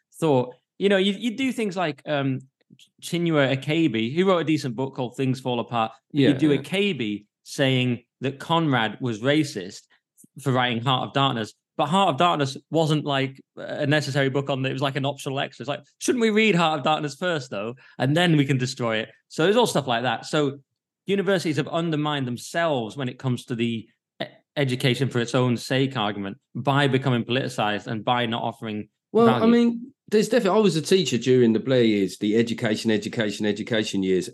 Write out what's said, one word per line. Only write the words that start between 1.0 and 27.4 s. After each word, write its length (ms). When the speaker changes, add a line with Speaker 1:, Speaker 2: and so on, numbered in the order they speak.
Speaker 1:
you 220
do 160
things 220
like, 300
um, 360
Chinua 540
Achebe, 580
who 120
wrote 140
a 40
decent 320
book 180
called 220
Things 240
Fall 180
Apart. 340
Speaker 2:
Yeah, 160
Speaker 1:
You 60
do 160
Speaker 2:
yeah. 80
Speaker 1:
Achebe 680
saying 600
that 180
Conrad 600
was 200
racist 600
for 100
writing 300
Heart 260
of 60
Darkness, 400
but 80
Heart 240
of 80
Darkness 380
wasn't, 340
like, 360
a 300
necessary 420
book 220
on 140
it. 40
It 60
was, 80
like, 140
an 100
optional 340
extra. 220
It's 60
like, 120
shouldn't 220
we 100
read 260
Heart 240
of 40
Darkness 300
first, 360
though? 240
And 180
then 200
we 80
can 140
destroy 400
it. 100
So 160
there's 120
all 100
stuff 200
like 160
that. 240
So 320
universities 500
have 120
undermined 580
themselves 720
when 120
it 100
comes 280
to 80
the 340
e-, 60
education 520
for 120
its 140
own 220
sake 400
argument 400
by 320
becoming 380
politicized 640